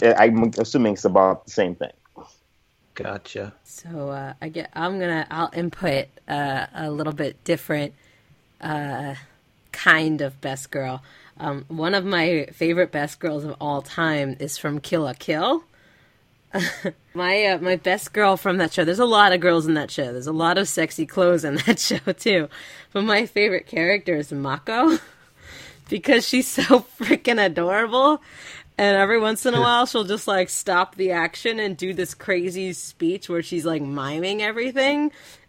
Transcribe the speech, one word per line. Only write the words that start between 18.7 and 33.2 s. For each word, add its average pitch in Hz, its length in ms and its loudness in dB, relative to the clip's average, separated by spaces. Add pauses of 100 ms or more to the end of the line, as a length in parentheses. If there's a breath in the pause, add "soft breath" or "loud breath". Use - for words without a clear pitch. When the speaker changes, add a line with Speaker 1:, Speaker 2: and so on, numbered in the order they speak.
Speaker 3:
show, 180 120 2
there's 180 140 0
a 247 60 4
lot 208 280 6
of 185 60 2
girls 165 280 2
in 160 80 2
that 147 160 -4
show. 127 200 -4
There's 123 160 -8
a 156 40 -6
lot 165 260 2
of 196 100 0
sexy 160 380 -4
clothes 175 380 2
in 143 120 -2
<laughs> - 100 -2
that 226 140 4
show, - 180 -2 (140)
too. 180 360 0 (440 loud breath)
But 196 120 -2
my 220 240 2
favorite 202 400 0
character 180 480 0
is 147 160 -4
Mako 220 680 0 (460 loud breath)
<laughs> - 460 -20
because 240 380 2
she's 254 200 0
so - 380 2 (140)
freaking 226 440 2
adorable. 214 760 2 (580 loud breath)
And 202 180 4
every 202 220 4
once 220 280 0
in 240 80 2
a 240 60 4
Speaker 2:
<laughs> - 0 -
Speaker 3:
while, 240 260 4
she'll 226 180 -2
just, 202 220 -6
like, 185 220 2
stop 185 460 0
the 185 160 0
action 170 480 -2
and 202 180 -4
do 185 160 -6
this 175 220 -6
crazy 185 580 -4
speech - 560 -4